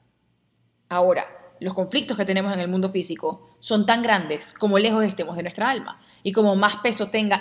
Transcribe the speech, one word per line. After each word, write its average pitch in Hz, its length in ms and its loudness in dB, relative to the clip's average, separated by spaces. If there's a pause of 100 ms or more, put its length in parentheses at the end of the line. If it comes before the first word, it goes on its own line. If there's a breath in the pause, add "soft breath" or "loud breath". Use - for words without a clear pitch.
(880)
Ahora, 180 360 2 (360)
los 185 140 -6
conflictos 214 420 -4
que 202 80 -2
tenemos 190 280 0
en 185 60 -4
el 175 80 -4
mundo 185 240 -2
físico 170 720 -6
son 214 260 0
tan 233 160 4
grandes 175 500 0
como 202 280 2
lejos 220 240 2
estemos 175 320 -4
de 170 80 -6
nuestra 196 260 -4
alma - 320 -8 (220 soft breath)
y 196 80 -2
como 208 240 4
más 202 200 2
peso 226 300 -2
tenga 208 340 0